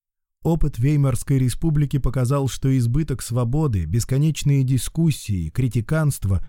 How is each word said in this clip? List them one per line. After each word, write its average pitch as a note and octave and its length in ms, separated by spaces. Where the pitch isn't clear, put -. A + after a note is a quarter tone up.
Опыт D#3+ 360
Веймарской C3+ 600
республики C#3+ 600
показал, C3 500
что C3 280
избыток B2+ 460
свободы, A#2+ 640
бесконечные C3+ 800
дискуссии, B2 840
критиканство B2 1000